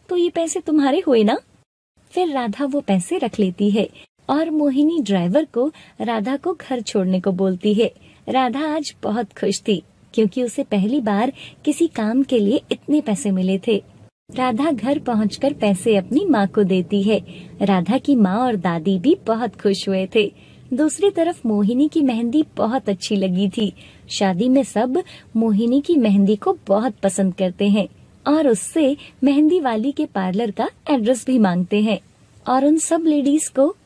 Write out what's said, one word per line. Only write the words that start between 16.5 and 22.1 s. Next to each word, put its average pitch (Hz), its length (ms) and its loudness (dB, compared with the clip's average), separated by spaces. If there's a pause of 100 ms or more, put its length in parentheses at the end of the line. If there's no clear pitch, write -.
देती 190 400 0
है। 208 220 0 (380)
राधा 196 360 2
की 285 180 2
माँ 196 220 2
और 247 180 0
दादी 175 420 -2
भी 294 180 2 (100)
बहुत 226 340 -2
खुश 196 280 -2
हुए 190 260 -2
थे। 214 180 2 (400)
दूसरी 311 380 0
तरफ 339 360 -2
मोहिनी 220 420 2
की 320 120 -2
मेहंदी 247 440 0 (120)